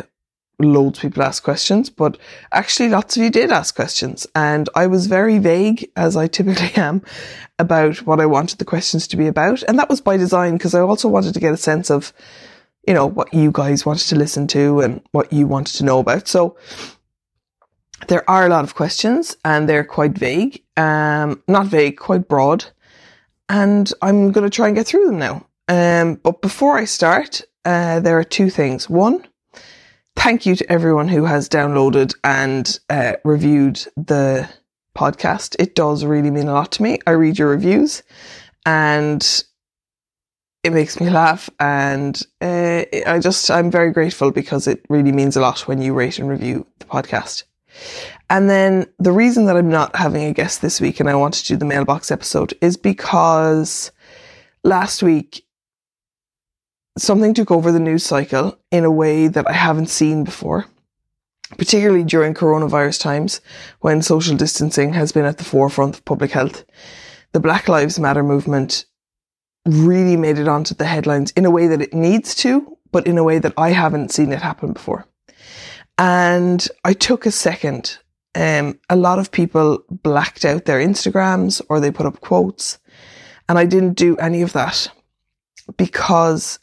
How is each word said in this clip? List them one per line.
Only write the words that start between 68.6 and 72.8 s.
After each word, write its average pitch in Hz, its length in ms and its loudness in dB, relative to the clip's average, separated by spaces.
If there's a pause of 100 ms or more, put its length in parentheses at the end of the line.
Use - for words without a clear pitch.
really 175 500 4
made 156 240 0
it 147 80 0
onto 151 260 -2
the 151 120 -4
headlines 147 460 -2
in 185 140 2
a 175 60 4
way 170 160 4
that 160 140 2
it - 120 -6
needs 170 420 0
to, 277 420 -2 (160)